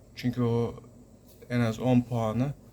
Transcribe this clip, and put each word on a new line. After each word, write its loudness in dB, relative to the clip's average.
Çünkü -2
o 0
en 0
az 0
on 4
puanı, 0